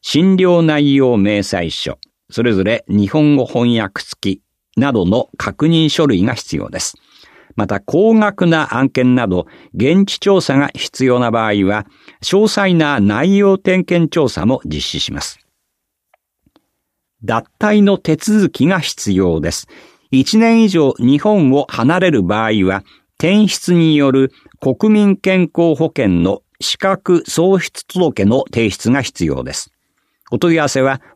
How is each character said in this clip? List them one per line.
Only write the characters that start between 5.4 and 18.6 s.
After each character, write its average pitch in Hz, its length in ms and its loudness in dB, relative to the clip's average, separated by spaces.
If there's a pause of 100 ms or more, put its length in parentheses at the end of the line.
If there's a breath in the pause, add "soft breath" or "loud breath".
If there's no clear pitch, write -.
認 160 240 2
書 160 160 0
類 98 180 2
が 120 120 -2
必 - 220 -10
要 50 120 -8
で - 100 -10
す。 - 140 -8 (640 soft breath)
ま 101 120 -4
た、 101 140 -4
高 214 320 2
額 208 320 0
な 156 320 0
案 135 120 0
件 127 260 2
な 120 120 0
ど、 90 200 -2 (260 loud breath)
現 165 320 2
地 - 140 -8
調 196 200 2
査 139 160 -2
が 143 200 -2
必 - 280 -6
要 123 160 2
な 120 100 0
場 113 160 0
合 104 200 0
は、 104 220 -2 (340 soft breath)
詳 208 260 2
細 196 280 0
な 147 260 2
内 127 360 2
容 196 200 2
点 185 260 0
検 170 260 0
調 143 200 0
査 82 160 -4
も 123 180 0
実 76 180 -8
施 - 200 -8
し - 100 -8
ま 69 80 -10
す。 - 200 -14 (1800)
脱 113 200 -4 (160)
退 208 220 2
の 196 160 2
手 160 180 -2
続 208 340 0
き - 160 -2